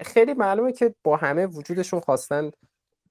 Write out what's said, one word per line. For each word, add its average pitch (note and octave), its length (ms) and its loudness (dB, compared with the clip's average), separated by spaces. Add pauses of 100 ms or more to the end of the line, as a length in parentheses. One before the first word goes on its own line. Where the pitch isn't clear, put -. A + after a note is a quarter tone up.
خیلی A#3 320 4
معلومه A3 400 0
که A#3 300 0
با D3+ 140 2
همه D#3 280 0
وجودشون F3 540 -6
خواستن D3 520 -2 (580)